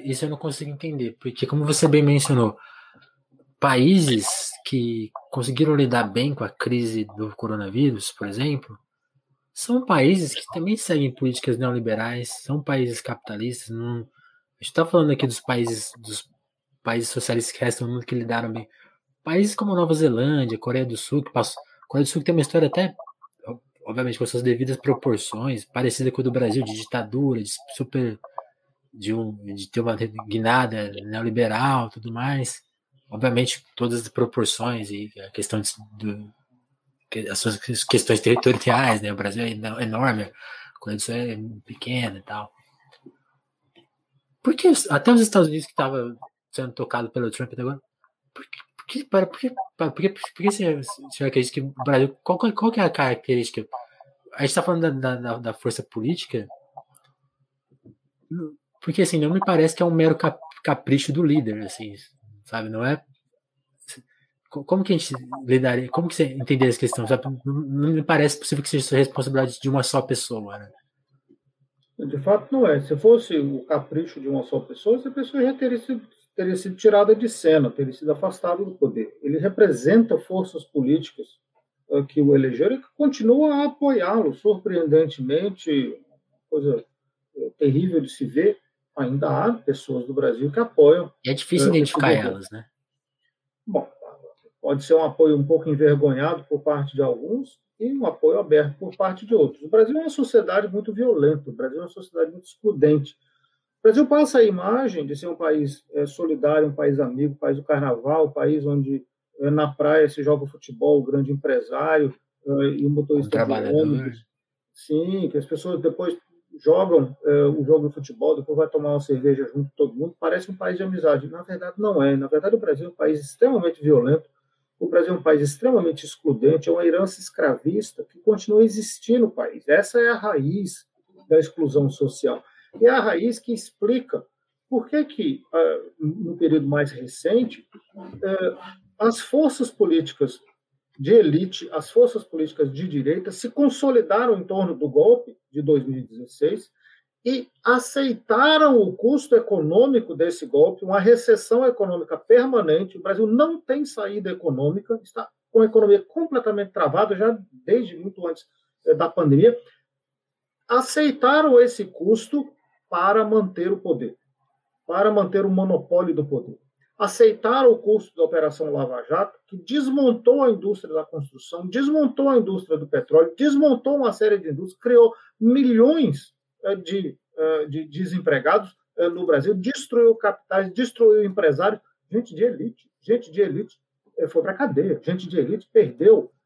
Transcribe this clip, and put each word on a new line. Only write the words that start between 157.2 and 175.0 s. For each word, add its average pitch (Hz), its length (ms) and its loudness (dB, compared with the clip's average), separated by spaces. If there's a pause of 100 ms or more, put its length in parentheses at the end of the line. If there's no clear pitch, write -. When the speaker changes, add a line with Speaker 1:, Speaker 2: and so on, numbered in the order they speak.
Speaker 2:
desde 208 460 -2
muito 180 300 -12
antes, 160 200 -8 (400)
eh, 156 80 6
da 160 140 0
pandemia. 170 500 4 (1080)
Aceitaram 277 920 4
esse 240 260 4
custo 220 640 -2 (400)
para 202 360 2
manter 196 480 0
o 202 40 0
poder, 147 400 -6 (680)
para 196 240 2
manter 196 340 0
o 196 60 0
monopólio 180 640 0
do 147 100 -2
poder. 127 320 -6 (400)
Aceitaram 226 760 4
o 226 60 2
custo 208 360 0
da 170 80 0
Operação 156 500 0
Lava 127 300 -4
Jato, 175 340 -2 (120)
que 196 80 -16
desmontou 262 880 2
a 247 60 6
indústria 196 440 -4
da 156 100 -2
construção, 151 640 -12
desmontou 277 640 0
a 262 100 4
indústria 190 400 -2
do 147 80 -8
petróleo, 156 500 2
desmontou 277 600 2
uma 247 160 0
série 208 260 2
de 160 120 -8
indústrias, 185 300 -10
criou 240 320 6 (260)